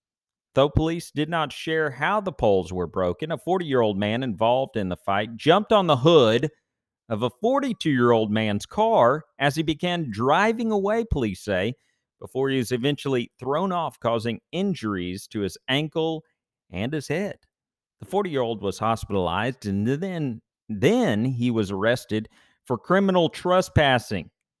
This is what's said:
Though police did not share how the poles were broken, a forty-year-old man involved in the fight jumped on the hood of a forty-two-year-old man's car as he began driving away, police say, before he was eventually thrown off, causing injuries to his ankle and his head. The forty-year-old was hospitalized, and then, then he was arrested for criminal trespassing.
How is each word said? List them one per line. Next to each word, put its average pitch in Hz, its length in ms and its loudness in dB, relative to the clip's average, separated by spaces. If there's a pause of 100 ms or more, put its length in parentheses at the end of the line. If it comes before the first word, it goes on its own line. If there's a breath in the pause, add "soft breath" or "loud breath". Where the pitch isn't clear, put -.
(540)
Though 143 160 4
police 160 400 0
did 151 180 -2
not 160 240 -4
share 160 380 -4
how 165 320 -2
the 190 100 -6
poles 95 400 2
were 90 140 -4
broken, 92 460 -4
a 147 80 -4
forty-year-old 131 580 0
man 107 240 -2
involved 120 560 0
in 95 120 -2
the 87 60 -4
fight 107 400 -4
jumped 190 380 2
on 190 140 4
the 139 100 4
hood 135 540 6 (580)
of 110 140 -4
a 123 80 -2
forty-two-year-old 139 1000 2
man's 107 360 -2
car 156 560 2 (160)
as 139 160 0
he 160 80 -2
began 160 480 -2
driving 202 600 0
away, 208 380 0
police 113 320 -2
say, 101 320 -2 (460)
before 135 300 -4
he 135 80 0
was 120 140 -2
eventually 131 680 -2
thrown 156 320 -2
off, 165 280 -6
causing 117 400 -2 (120)
injuries 107 760 -4
to - 140 -8
his 98 180 -4 (100)
ankle 160 560 -2 (460)
and - 240 -6
his 151 140 -6
head. 185 300 -6 (640)
The 107 40 -16
forty-year-old 131 560 -2
was 98 160 -4
hospitalized, 107 880 -2
and 101 220 -2
then, 147 560 -4 (260)
then 123 560 2
he 123 240 0
was 110 220 0
arrested 110 580 -2 (360 soft breath)
for - 120 -2
criminal 185 520 2
trespassing. 143 1000 0 (320)